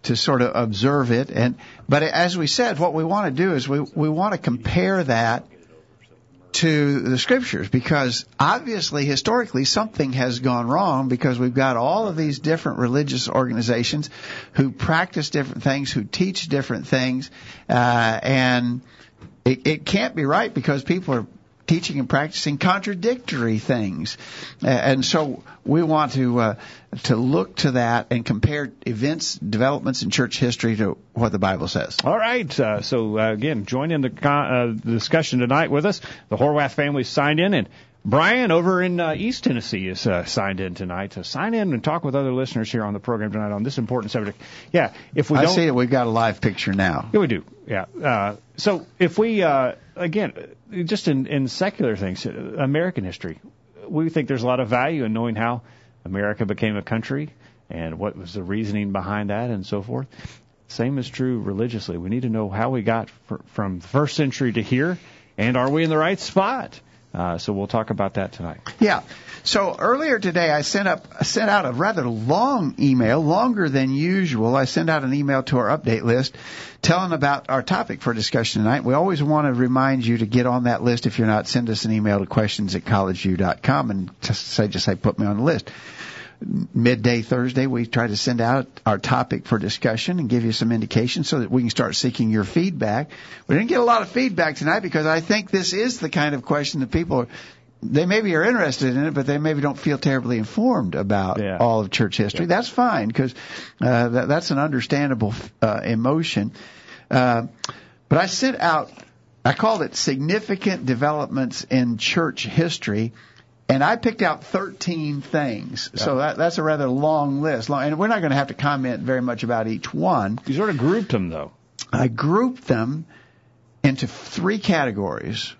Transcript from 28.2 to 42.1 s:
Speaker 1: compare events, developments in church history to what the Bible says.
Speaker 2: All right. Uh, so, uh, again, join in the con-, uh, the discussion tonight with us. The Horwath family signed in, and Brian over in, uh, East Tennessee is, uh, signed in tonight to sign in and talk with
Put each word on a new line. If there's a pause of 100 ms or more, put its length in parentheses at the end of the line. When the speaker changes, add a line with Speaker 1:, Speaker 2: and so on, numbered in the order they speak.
Speaker 1:
compare (140)
events,
developments
in
church
history
to (140)
what
the
Bible
says.
Speaker 2:
All
right.
Uh,
so,
uh,
again,
join
in
the
con-,
uh, (180)
the
discussion
tonight
with
us. (280)
The
Horwath
family
signed
in,
and (360)
Brian
over
in,
uh,
East
Tennessee
is,
uh,
signed
in
tonight
to
sign
in
and
talk
with